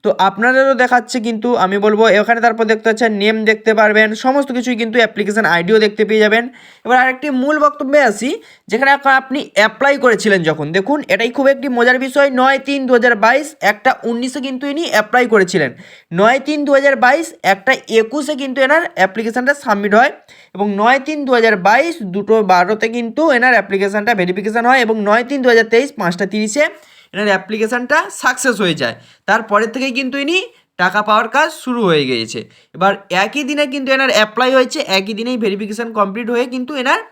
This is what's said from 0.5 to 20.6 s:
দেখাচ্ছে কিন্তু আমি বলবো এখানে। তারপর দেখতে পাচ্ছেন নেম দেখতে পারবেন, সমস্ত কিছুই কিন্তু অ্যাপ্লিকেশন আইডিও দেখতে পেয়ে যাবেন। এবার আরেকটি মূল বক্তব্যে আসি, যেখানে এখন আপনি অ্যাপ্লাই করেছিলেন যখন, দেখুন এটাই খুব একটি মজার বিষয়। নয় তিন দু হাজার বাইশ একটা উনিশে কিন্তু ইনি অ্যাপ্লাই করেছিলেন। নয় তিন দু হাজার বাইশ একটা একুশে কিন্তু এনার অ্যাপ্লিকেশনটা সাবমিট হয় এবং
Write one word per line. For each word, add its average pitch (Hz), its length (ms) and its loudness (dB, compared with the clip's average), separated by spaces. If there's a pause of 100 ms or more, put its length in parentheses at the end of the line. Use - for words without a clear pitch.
দেখাচ্ছে 247 340 0 (100)
কিন্তু 226 220 -4 (160)
আমি 190 200 0
বলবো 214 200 4 (160)
এখানে। 226 260 0
তারপর 226 260 2
দেখতে 220 160 -2
পাচ্ছেন 226 220 0 (120)
নেম 220 140 2 (140)
দেখতে 214 200 0 (100)
পারবেন, 214 280 4 (160)
সমস্ত 269 320 0
কিছুই 247 260 -2
কিন্তু 226 200 -4
অ্যাপ্লিকেশন 208 420 -2 (120)
আইডিও 175 280 2
দেখতে 208 240 -2
পেয়ে 214 160 2
যাবেন। 220 200 2 (400)
এবার 240 180 2
আরেকটি 262 260 -2 (140)
মূল 302 220 0
বক্তব্যে 285 360 2 (100)
আসি, 226 200 -4 (400)
যেখানে 269 260 0
এখন 277 240 0
আপনি 254 180 -6 (200)
অ্যাপ্লাই 220 360 2 (100)
করেছিলেন 202 440 2
যখন, 156 180 -2 (100)
দেখুন 247 220 -2 (160)
এটাই 233 220 -2
খুব 269 180 2
একটি 269 120 -8 (100)
মজার 247 300 2
বিষয়। 277 220 2 (120)
নয় 269 180 4 (100)
তিন 277 180 -2
দু 254 120 2
হাজার 240 160 2 (100)
বাইশ 269 220 2 (260)
একটা 208 180 0 (200)
উনিশে 254 360 -6
কিন্তু 262 260 -8
ইনি 320 120 -4 (100)
অ্যাপ্লাই 214 380 2
করেছিলেন। 185 380 0 (500)
নয় 233 260 4
তিন 302 200 -2
দু 285 100 -2
হাজার 277 180 4 (100)
বাইশ 302 220 2 (280)
একটা 196 180 -2 (280)
একুশে 262 420 -4
কিন্তু 269 240 -6
এনার 311 160 2 (160)
অ্যাপ্লিকেশনটা 247 540 0 (100)
সাবমিট 202 360 0
হয় 247 140 4 (440)
এবং 202 100 -2 (140)